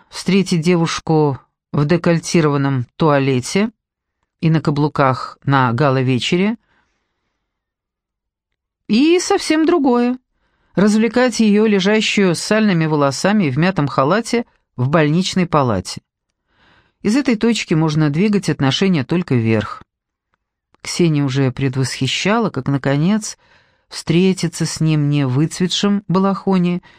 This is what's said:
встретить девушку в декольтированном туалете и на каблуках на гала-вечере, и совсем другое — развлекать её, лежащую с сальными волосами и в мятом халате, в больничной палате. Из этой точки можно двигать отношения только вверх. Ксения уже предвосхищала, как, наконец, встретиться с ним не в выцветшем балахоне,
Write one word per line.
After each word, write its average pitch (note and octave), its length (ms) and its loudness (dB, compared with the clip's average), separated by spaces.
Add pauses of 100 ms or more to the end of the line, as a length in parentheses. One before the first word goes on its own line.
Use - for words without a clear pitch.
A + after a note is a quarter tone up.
встретить F#3 520 -2
девушку D#3+ 800 0 (320)
в D3 140 -2
декольтированном D3+ 1000 0 (120)
туалете C#3+ 760 0 (680)
и D#3+ 80 2
на D#3+ 120 2
каблуках C#3+ 840 -2
на C3 280 2
гала-вечере, C3+ 840 0 (2250)
и D4+ 300 4
совсем D#4+ 460 0
другое — B3+ 520 2 (580)
развлекать A3 640 2
её, G#3+ 260 4
лежащую G3+ 720 2
с - 40 -6
сальными G#3 460 0
волосами D#3 600 0
и C#3+ 40 0
в B2+ 80 -4
мятом D#3+ 300 0
халате, G3+ 580 -2 (300)
в B2+ 140 -2
больничной E3 580 0
палате. A#2+ 540 -2 (1040)
Из G#3+ 140 0
этой C4 180 0
точки A3 380 0
можно D#3 360 2
двигать F#3+ 400 0
отношения D3 540 0
только E3 320 -2
вверх. A2+ 480 -2 (1000)
Ксения D#3 420 0
уже C3+ 280 0
предвосхищала, C3+ 1000 -2
как, - 180 -8
наконец, C#3+ 680 -2 (520)
встретиться E3+ 760 0
с - 140 -6
ним D#3 300 0
не D3 180 0
в B2 60 -2
выцветшем F#3 760 -2
балахоне, F#3 760 0 (180)